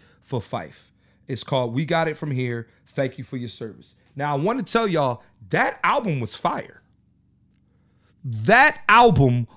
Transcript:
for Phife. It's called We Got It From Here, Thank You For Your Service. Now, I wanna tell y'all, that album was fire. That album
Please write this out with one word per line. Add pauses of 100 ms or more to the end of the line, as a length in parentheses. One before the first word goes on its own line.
(200)
for
Phife. (340)
It's
called
We
Got
It
From
Here, (180)
Thank
You
For
Your
Service. (180)
Now,
I
wanna
tell
y'all, (280)
that
album
was
fire. (1400)
That
album (100)